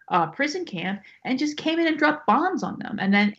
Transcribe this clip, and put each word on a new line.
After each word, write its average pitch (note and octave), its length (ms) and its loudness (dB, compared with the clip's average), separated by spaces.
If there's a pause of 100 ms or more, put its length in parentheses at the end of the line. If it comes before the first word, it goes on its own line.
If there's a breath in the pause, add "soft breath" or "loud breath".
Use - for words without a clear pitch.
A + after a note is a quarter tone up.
uh, E3+ 220 2
prison D4+ 360 -4
camp F#3+ 380 -6 (220 loud breath)
and B3+ 120 -2
just D4 200 -2
came D#4+ 240 -2
in E4 80 2
and D#4 100 0
dropped D4+ 280 0
bombs D#4 360 2
on - 160 -6
them - 220 -8
and G3 120 2
then G3+ 260 4